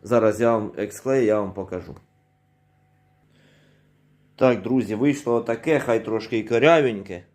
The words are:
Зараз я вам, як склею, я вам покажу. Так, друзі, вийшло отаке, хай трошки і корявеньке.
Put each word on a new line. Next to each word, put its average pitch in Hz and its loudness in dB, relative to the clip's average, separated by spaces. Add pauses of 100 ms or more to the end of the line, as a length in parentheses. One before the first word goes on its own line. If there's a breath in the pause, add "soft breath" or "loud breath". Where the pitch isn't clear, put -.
Зараз 110 2
я 117 2
вам, 104 -4
як 104 -6
склею, 131 0
я 107 2
вам 98 -6
покажу. 90 -10 (2500 soft breath)
Так, 123 2
друзі, 110 -2
вийшло 135 0
отаке, 117 0
хай 113 0
трошки 110 -4
і 107 -4
корявеньке. 117 2 (100)